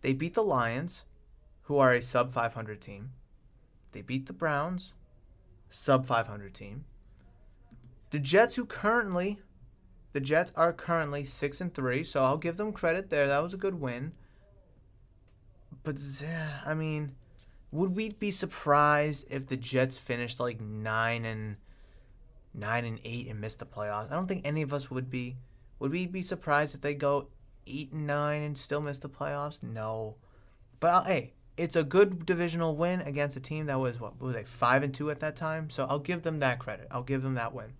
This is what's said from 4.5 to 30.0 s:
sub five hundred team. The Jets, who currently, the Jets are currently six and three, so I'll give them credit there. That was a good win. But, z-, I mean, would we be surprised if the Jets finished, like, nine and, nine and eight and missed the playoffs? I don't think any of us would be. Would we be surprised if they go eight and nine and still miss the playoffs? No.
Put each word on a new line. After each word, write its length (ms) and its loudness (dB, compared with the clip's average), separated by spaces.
sub 380 2
five 180 2
hundred 300 -12
team. 300 -12
The 80 -2
Jets, 380 6
who 100 -2
currently, 720 0
the 60 0
Jets 360 2
are 180 4
currently 520 -2
six 360 -4
and 100 -4
three, 320 0
so 200 2
I'll 160 4
give 180 -4
them 160 -4
credit 380 0
there. 160 4
That 160 4
was 100 -4
a 40 -8
good 180 -2
win. 380 -4
But, 160 -4
z-, 260 -6
I 80 -2
mean, 420 -2
would 260 0
we 140 -2
be 220 -2
surprised 1000 4
if 160 -4
the 120 -4
Jets 420 2
finished, 400 -4
like, 200 -2
nine 640 0
and, 340 -4
nine 320 -2
and 200 -6
eight 240 -8
and 120 -8
missed 200 -6
the 80 -10
playoffs? 440 -6
I 40 -4
don't 120 -2
think 160 -2
any 200 0
of 100 -4
us 160 -4
would 220 -4
be. 260 -6
Would 140 -2
we 160 -2
be 160 -6
surprised 500 0
if 80 -12
they 140 0
go 320 2
eight 280 -8
and 120 -4
nine 380 0
and 140 -4
still 240 -2
miss 180 -6
the 80 -12
playoffs? 560 -6
No. 540 -6